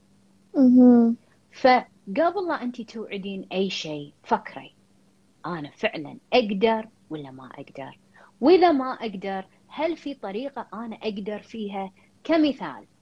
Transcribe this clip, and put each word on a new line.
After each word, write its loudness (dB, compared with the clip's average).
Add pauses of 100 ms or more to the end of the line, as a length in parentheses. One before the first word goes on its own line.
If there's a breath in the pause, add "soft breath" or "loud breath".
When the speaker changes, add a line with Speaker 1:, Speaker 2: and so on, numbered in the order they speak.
(560)
Speaker 1:
مهم. 8 (360)
Speaker 2:
فقبل 0
لا -6
أنت -8
توعدين -10
أي -2
شيء، -10 (100)
فكري، -6 (720)
"أنا -8
فعلًا -6 (160)
أقدر 0 (220)
ولا -12
ما -18
أقدر؟ -18 (420 soft breath)
وإذا 6
ما -2
أقدر، -8 (220)
هل -6
في -12
طريقة -10
أنا -12
أقدر -8
فيها؟" -10 (320)
كمثال، -2 (180)